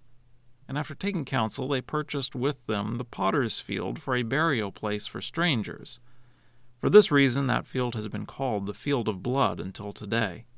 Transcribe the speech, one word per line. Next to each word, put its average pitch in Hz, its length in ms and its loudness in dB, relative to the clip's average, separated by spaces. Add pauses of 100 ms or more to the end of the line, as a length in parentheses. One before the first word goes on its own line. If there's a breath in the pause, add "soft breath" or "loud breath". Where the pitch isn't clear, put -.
(680)
And 135 120 -4
after 147 160 -6
taking 185 300 -2
counsel, 127 420 0
they 139 120 0
purchased 147 540 -4
with 131 320 -2
them 107 300 0
the 120 100 -2
potter's 160 540 0
field 101 420 -4
for 131 140 -2
a 123 80 2
burial 123 480 0
place 104 340 -4
for 110 160 -8
strangers. - 760 -2 (800)
For 135 100 2
this 196 220 10
reason, 139 340 4
that 117 220 0
field 123 260 -2
has 110 140 -4
been 104 180 -6
called 110 400 -2
the 101 80 -4
field 127 340 0
of 98 140 -2
blood 117 380 2
until 98 340 -8
today. 107 540 -4 (100)